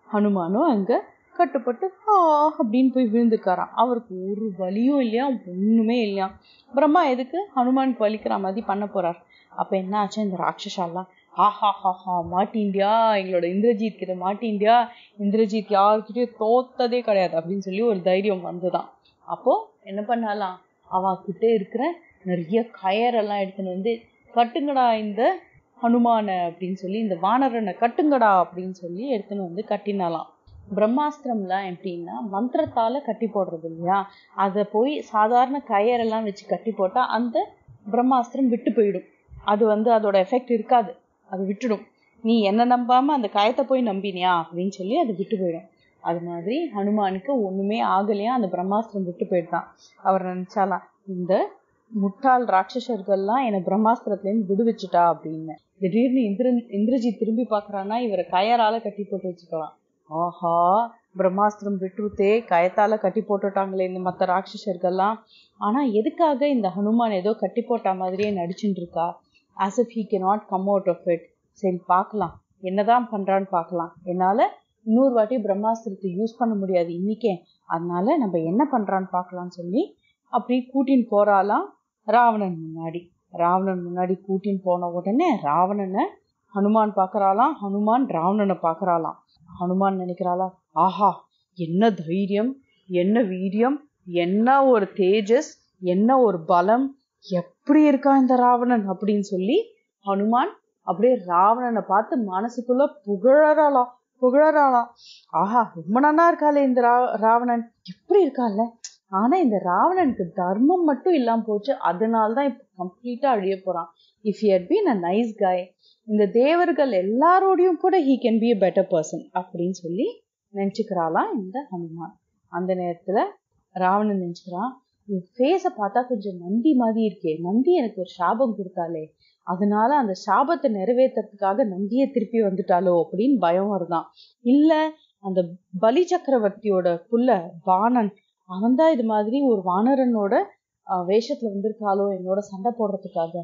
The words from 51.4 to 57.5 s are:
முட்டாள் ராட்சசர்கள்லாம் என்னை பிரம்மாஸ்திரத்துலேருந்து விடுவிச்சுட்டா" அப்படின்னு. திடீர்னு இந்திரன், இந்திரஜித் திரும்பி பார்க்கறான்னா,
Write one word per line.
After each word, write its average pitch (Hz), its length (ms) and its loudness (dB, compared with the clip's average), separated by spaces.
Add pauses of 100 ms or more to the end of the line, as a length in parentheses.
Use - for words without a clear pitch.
முட்டாள் 226 580 0
ராட்சசர்கள்லாம் 202 1000 -2
என்னை 202 140 -2
பிரம்மாஸ்திரத்துலேருந்து 208 920 -2
விடுவிச்சுட்டா" 196 640 0
அப்படின்னு. 156 380 -12 (280)
திடீர்னு 233 440 2
இந்திரன், 240 440 0
இந்திரஜித் 220 520 0
திரும்பி 220 300 -2
பார்க்கறான்னா, 208 460 -4